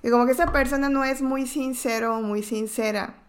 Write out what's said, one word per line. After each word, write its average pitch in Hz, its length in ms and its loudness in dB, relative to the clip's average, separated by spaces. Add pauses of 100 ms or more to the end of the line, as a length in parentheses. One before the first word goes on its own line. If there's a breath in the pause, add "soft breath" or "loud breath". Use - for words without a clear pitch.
que 240 80 2
como 240 160 6
que 262 60 4
esa 339 180 2
persona 277 380 2
no 269 160 2
es 262 180 -2
muy 262 240 -2
sincero 240 720 -2
o 226 40 -2
muy 208 220 -2
sincera. 214 720 -4 (140)